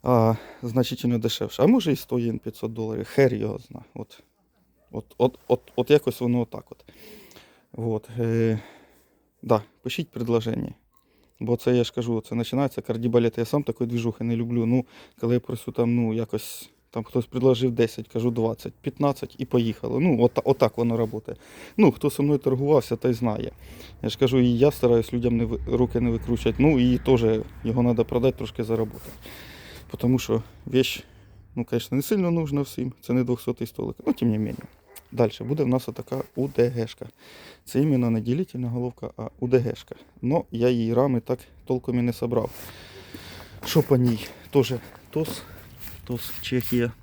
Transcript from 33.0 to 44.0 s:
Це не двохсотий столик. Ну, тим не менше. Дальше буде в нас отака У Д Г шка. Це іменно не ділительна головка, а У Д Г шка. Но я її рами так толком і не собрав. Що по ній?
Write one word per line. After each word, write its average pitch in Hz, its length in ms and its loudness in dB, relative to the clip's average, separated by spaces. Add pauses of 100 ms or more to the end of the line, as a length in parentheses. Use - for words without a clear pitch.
Це 127 120 -4
не 127 100 2
двохсотий 123 440 -4
столик. - 280 -8 (100)
Ну, 285 80 0
тим 117 180 0
не 107 80 0
менше. 107 240 -6 (500)
Дальше 117 300 0
буде 147 200 -4
в 131 40 0
нас 123 220 0
отака 127 340 -8 (120)
У 135 120 -2
Д 120 220 2
Г 117 180 -4
шка. - 200 -14 (580)
Це 127 160 0
іменно 131 280 2
не 113 120 2
ділительна 127 480 -4
головка, 120 480 -6
а 110 120 -10 (100)
У 123 80 -4
Д 127 100 4
Г 123 180 2
шка. - 200 -18 (260)
Но 139 300 0
я 117 180 2
її 117 240 0
рами 127 260 2
так 123 200 -4 (260)
толком 123 340 -2
і - 20 0
не 120 120 0
собрав. 117 380 -2 (1120)
Що 151 180 2
по 139 140 4
ній? 120 300 2 (220)